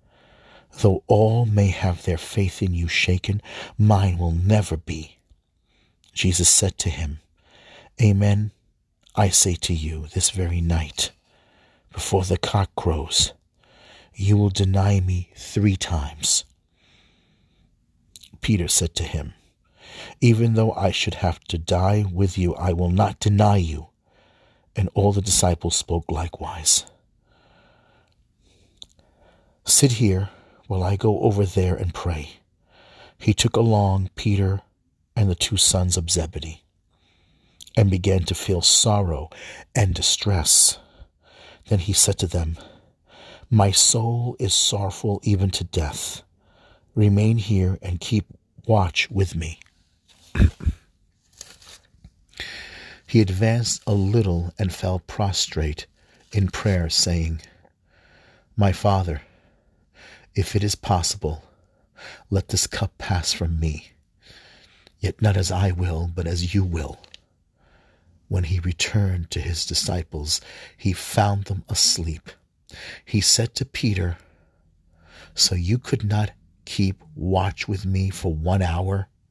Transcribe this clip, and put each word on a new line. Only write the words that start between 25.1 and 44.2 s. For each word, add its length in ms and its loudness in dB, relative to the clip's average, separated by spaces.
the 100 0
disciples 540 0
spoke 340 -4
likewise. 720 -4
"Sit 280 4
here 380 2
while 160 -2
I 140 0
go 240 0
over 260 2
there 300 0
and 180 -4
pray." 460 -6
He 160 0
took 240 0
along 580 2
Peter 480 0
and 140 2
the 40 0
two 220 -4
sons 400 2
of 140 -4
Zebedee 540 -6
and 140 6
began 340 2
to 100 -4
feel 260 -2
sorrow 720 2
and 200 2
distress. 840 2
Then 100 4
he 140 -2
said 260 2
to 80 -2
them, 320 -2
"My 220 4
soul 680 0